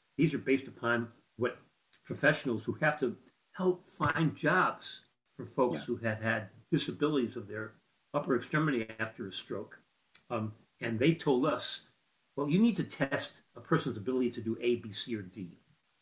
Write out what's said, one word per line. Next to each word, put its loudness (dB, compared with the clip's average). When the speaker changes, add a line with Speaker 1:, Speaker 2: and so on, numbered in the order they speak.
Speaker 1:
These 4
are -4
based 0
upon -2
what -2
professionals 0
who -2
have 2
to 0
help 0
find 0
jobs 0
for -10
folks 0
Speaker 2:
Yeah. -8
Speaker 1:
who -2
have -2
had 0
disabilities 0
of -8
their -8
upper 2
extremity 2
after -4
a -8
stroke. -8
Um, -2
and -2
they 6
told 2
us, -2
"Well, -2
you 6
need 6
to 0
test -2
a -14
person's 2
ability 0
to -8
do -2
A, 4
B, -12
C, -6
or -6
D." -12